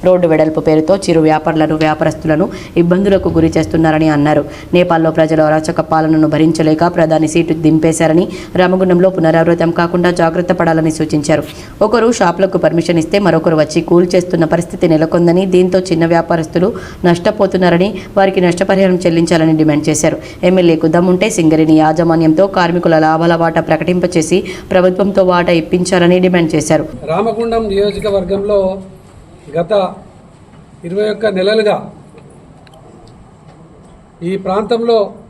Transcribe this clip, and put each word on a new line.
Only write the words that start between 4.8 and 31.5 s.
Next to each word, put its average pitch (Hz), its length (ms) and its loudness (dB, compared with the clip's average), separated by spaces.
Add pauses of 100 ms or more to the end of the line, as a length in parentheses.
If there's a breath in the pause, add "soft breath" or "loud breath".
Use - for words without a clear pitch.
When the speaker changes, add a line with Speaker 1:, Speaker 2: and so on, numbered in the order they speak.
Speaker 1:
ప్రజలు 160 280 2
అరాచక 156 440 -2
పాలనను 156 440 2
భరించలేక 156 480 2 (120)
ప్రధాని 160 380 2
సీటు 165 220 0 (100)
దింపేశారని, 160 600 2 (360 loud breath)
రామగుండంలో 185 560 2
పునరావృతం 165 540 2 (100)
కాకుండా 175 300 0 (100)
జాగ్రత్త 170 400 0
పడాలని 160 360 0
సూచించారు. 151 480 -2 (420 loud breath)
ఒకరు 220 220 2 (120)
షాపులకు 175 440 0
పర్మిషన్ 165 380 0
ఇస్తే 160 240 -2
మరొకరు 160 360 2
వచ్చి 165 180 -2 (100)
కూల్ 175 240 4
చేస్తున్న 175 300 0 (100)
పరిస్థితి 175 400 -4
నెలకొందని, 170 500 2 (100)
దీంతో 185 260 2 (100)
చిన్న 165 140 0 (100)
వ్యాపారస్తులు 170 560 -2 (380 loud breath)
నష్టపోతున్నారని, 185 840 0 (280 loud breath)
వారికి 196 300 2
నష్టపరిహారం 185 560 0
చెల్లించాలని 165 580 2
డిమాండ్ 151 280 0
చేశారు. 151 280 0 (320 loud breath)
ఎమ్మెల్యేకు 170 460 2
దమ్ముంటే 180 320 2 (100)
సింగరేణి 160 440 4
యాజమాన్యంతో 160 600 2 (120)
కార్మికుల 170 480 0
లాభాల 160 380 2
వాటా 165 260 0
ప్రకటింపచేసి 165 680 0 (320 loud breath)
ప్రభుత్వంతో 185 600 2
వాటా 175 300 2
ఇప్పించాలని 175 680 2
డిమాండ్ 180 280 0
చేశారు. 151 300 0 (260)
Speaker 2:
రామగుండం 226 640 -2
నియోజకవర్గంలో 196 880 -2 (960)
గత 165 160 -4 (1160)
ఇరవై 196 260 -2
ఒక్క 208 240 -4
నెలలుగా 208 380 0 (2500)